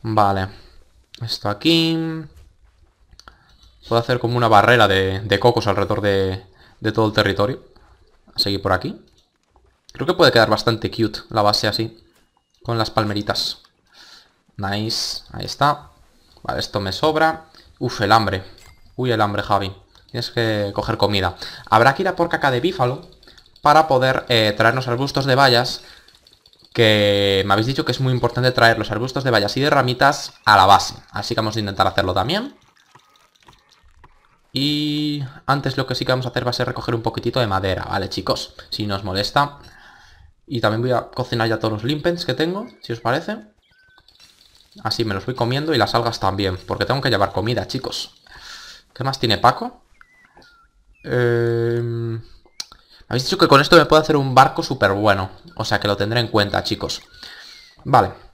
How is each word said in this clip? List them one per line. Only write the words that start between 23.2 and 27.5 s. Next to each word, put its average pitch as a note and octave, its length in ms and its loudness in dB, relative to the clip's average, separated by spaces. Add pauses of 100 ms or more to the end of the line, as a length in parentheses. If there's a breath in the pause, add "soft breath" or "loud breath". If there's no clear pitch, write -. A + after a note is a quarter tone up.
para D#3 260 6
poder, C3 420 0
eh, A2 280 4
traernos B2 300 2
arbustos C3 380 -2
de C3 100 2
bayas. B2+ 480 2 (880 loud breath)
Que G2+ 720 2
me G2 80 2